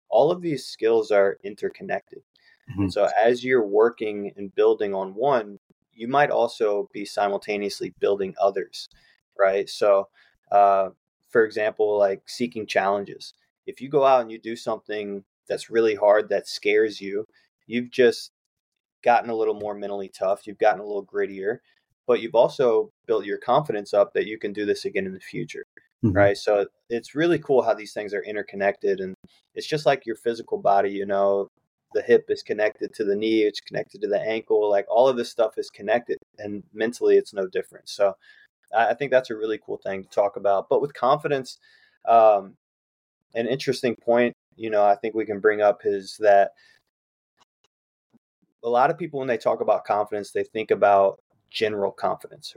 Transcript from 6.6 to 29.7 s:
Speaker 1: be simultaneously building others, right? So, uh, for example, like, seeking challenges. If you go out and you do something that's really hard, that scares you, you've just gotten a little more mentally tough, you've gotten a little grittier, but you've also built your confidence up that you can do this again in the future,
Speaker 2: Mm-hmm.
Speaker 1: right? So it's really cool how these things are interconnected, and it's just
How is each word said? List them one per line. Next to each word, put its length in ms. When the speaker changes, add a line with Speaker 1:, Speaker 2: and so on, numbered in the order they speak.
Speaker 1:
be 120
simultaneously 960
building 400
others, 480
right? 320
So, 400
uh, 380
for 140
example, 540
like, 300
seeking 400
challenges. 640
If 160
you 80
go 160
out 160
and 100
you 80
do 160
something 680
that's 220
really 260
hard, 340
that 180
scares 540
you, 240
you've 240
just 400
gotten 260
a 60
little 180
more 200
mentally 360
tough, 360
you've 120
gotten 240
a 40
little 200
grittier, 540
but 160
you've 140
also 540
built 180
your 120
confidence 560
up 200
that 140
you 100
can 160
do 120
this 200
again 200
in 80
the 60
future, 440
Speaker 2:
Mm-hmm. 120
Speaker 1:
right? 220
So 300
it's 260
really 240
cool 240
how 100
these 200
things 200
are 100
interconnected, 760
and 160
it's 100
just 200